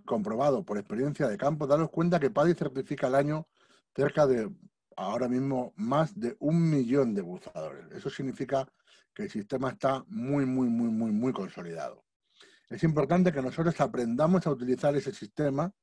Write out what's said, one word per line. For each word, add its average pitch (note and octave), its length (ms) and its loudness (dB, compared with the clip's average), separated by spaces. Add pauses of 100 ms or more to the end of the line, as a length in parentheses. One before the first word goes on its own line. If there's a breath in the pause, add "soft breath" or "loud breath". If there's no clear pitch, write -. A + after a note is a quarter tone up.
comprobado A2+ 640 0
por G#2+ 120 -4
experiencia C3+ 500 -2
de G2+ 100 -2
campo. D3 300 0
Daros D#3 220 2
cuenta E3+ 300 2
que C#3 100 2
padi D3+ 240 4
certifica C3+ 540 -2
al B2+ 80 2
año D3 320 0 (480 soft breath)
cerca C#3+ 320 2
de, A2 260 0 (440)
ahora A2+ 300 -2
mismo, B2+ 500 -2
más C#3 420 0
de A#2 200 -4
un E3 300 2
millón C3 440 2
de G2 80 -2
buzadores. E2 720 -12
Eso - 160 -10
significa C3+ 580 -4 (460 soft breath)
que G#3+ 100 -8
el G3+ 80 -8
sistema B2 400 -4
está C3 360 -2
muy, C3 380 -2
muy, B2+ 220 2
muy, A#2 220 2
muy, A2+ 220 0
muy A#2+ 220 2
consolidado. E2+ 720 -8 (640 soft breath)
Es - 140 -4
importante D#3+ 480 4
que C#3+ 100 -2
nosotros D#3+ 380 0
aprendamos C3 680 2
a D#3 60 2
utilizar B2+ 440 0
ese C#3 180 -2
sistema D3 680 -2